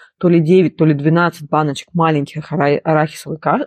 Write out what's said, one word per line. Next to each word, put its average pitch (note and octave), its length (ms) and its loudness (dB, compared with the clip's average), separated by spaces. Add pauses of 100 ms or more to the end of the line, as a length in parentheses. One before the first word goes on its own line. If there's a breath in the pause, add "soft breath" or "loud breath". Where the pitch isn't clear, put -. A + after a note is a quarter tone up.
(200 loud breath)
то F3+ 100 0
ли E3+ 120 4
девять, E3 360 2
то E3 80 2
ли D#3 100 4
двенадцать D#3+ 540 -2
баночек D3+ 460 -4
маленьких D#3 580 -2
ара-, D3 300 0
арахисовой D#3 560 -2
ка-, G#3 280 -2